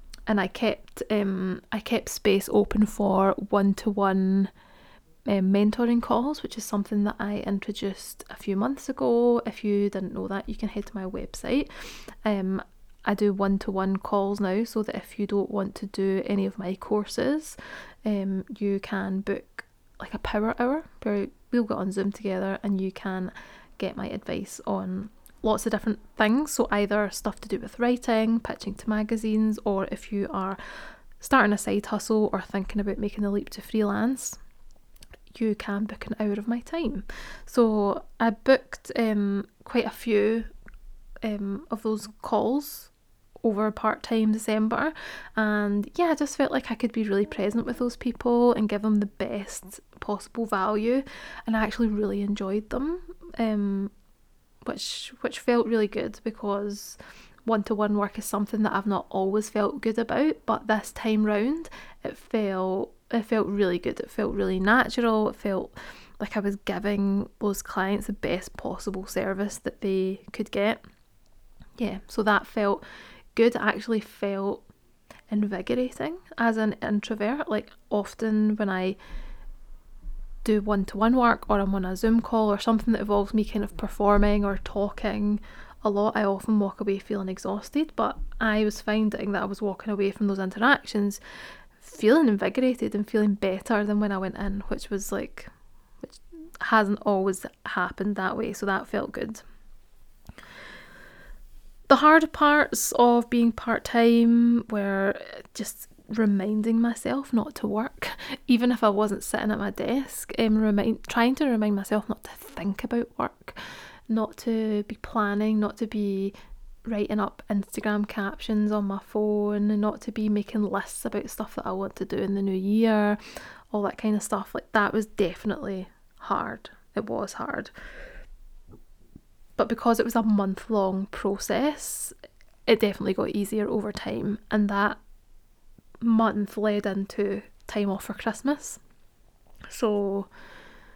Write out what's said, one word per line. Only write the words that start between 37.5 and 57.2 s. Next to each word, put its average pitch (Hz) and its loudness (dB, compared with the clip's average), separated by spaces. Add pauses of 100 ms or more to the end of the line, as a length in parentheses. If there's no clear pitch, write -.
I 233 4
booked, - 2
um, 208 0 (180)
quite - 0
a - -4
few, 220 2 (800)
um, 208 -4
of 214 -6
those 214 -2 (120)
calls 247 0 (540)
over 214 2
part-time 220 0
December, 220 0 (420)
and 208 0
yeah, 349 2
I 330 4
just 285 -2
felt - 2
like - -2
I 233 -6
could 226 -2
be 226 0
really 202 2
present 208 -2
with 247 -4
those 240 -2
people 240 4
and 214 0
give 208 -2
them 214 4
the 208 2
best - -8 (180)
possible - -6
value, 214 0 (440)
and 226 2
I 220 4
actually 220 2
really 208 0
enjoyed 202 -2
them, 302 -2 (380)
um, 202 0 (760)
which, - -8
which 240 -4
felt 240 2
really 220 2
good, 220 -6
because 208 -6 (480)